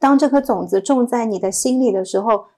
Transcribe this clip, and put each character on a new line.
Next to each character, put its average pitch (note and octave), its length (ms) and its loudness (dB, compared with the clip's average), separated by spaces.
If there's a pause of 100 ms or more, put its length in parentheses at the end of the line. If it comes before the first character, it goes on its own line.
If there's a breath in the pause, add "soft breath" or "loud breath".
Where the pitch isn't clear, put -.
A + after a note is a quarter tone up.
当 C#4 160 4
这 D4 100 2
颗 C#4 120 2
种 G3 260 -2
子 G3 140 0
种 B3 260 0
在 A#3+ 180 -2
你 G#3 140 -4
的 F#3+ 140 -4
心 B3+ 280 -2
里 B3 120 2
的 F#3+ 120 -2
时 F#3+ 160 -4
候， G#3 260 -2 (120 loud breath)